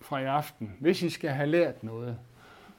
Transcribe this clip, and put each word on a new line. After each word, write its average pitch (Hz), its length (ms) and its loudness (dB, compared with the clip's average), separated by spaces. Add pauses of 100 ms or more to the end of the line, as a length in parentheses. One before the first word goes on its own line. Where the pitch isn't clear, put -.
fra 139 180 -4
i 135 60 -2
aften, 135 540 -2
hvis 180 240 4
I 170 60 2
skal 160 200 -4
have 143 200 0
lært 160 340 2
noget, 117 340 -6 (600)